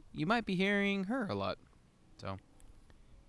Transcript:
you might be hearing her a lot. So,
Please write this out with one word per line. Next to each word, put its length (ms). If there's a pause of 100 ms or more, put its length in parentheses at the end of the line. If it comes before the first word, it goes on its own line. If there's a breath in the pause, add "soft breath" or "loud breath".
(120)
you 140
might 200
be 80
hearing 500
her 220
a 80
lot. 240 (600)
So, 200 (920)